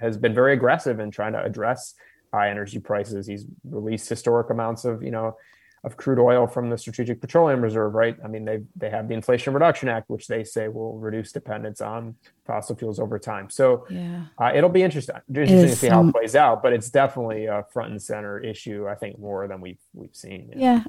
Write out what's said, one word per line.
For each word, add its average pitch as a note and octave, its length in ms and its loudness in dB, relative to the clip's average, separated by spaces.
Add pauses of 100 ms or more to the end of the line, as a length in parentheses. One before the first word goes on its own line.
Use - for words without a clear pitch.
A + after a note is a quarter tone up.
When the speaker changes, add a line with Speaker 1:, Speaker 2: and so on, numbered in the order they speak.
Speaker 1:
has A2+ 180 -2
been A2+ 160 2
very B2+ 180 6
aggressive B2 480 2
in G#2 100 -6
trying G#2 240 -6
to G#2+ 80 -4
address A2+ 520 -4 (380)
high G#2 180 2
energy G#2 300 -8
prices. G2+ 460 -4
He's G2+ 200 -12 (180)
released A2 440 -6
historic A#2 420 0
amounts A#2 340 -4
of, A#2 180 -4
you C3 100 -6
know, A2+ 240 -4 (480)
of - 140 -12
crude C3+ 200 2
oil B2 280 6
from A#2+ 240 -4
the A#2 80 -2
Strategic A#2+ 420 -6
Petroleum D#3 400 4
Reserve," A2 340 0
right? A2+ 300 2
I - 20 -10
mean, A2 200 -10
they, A2 140 -4 (140)
they - 160 -8
have A2 160 -6
the A#2 80 -6
Inflation A#2+ 380 0
Reduction D3 380 2
Act, A2+ 180 -4
which A2+ 200 -8
they A2+ 140 -4
say A2 260 -6
will A2 300 -8
reduce A2 320 -6
dependence G#2+ 520 -10
on A2+ 320 -8 (320)
fossil A2 280 -4
fuels A2 240 -6
over G#2+ 200 -4
time. G2+ 320 -10
So, - 400 2
Speaker 2:
Yeah. F3 340 -8 (140)
Speaker 1:
uh, B2 160 2
it'll D#3+ 160 0
be F#3 120 4
interesting, D3+ 320 -2 (140)
interesting D3 300 6
Speaker 2:
It F3+ 40 10
Speaker 1:
to E3 60 8
Speaker 2:
is B2 120 0
Speaker 1:
see B2+ 80 2
how A#2 80 6
Speaker 2:
some A2+ 120 8
Speaker 1:
it - 40 6
plays A2+ 240 0
out, B2 260 6
but B2+ 100 4
it's A2 180 0
definitely A#2+ 560 0
a G#2 240 -2
front A2+ 220 -6
and G#2 100 -8
center G#2 360 -8
issue, G#2 500 -8
I G2+ 60 -6
think, G2 240 -10
more G2+ 280 -6
than F#2+ 160 -12
we've, F2+ 160 -14 (140)
we've - 240 -20
seen. - 400 -16
Speaker 2:
Yeah, B3 320 4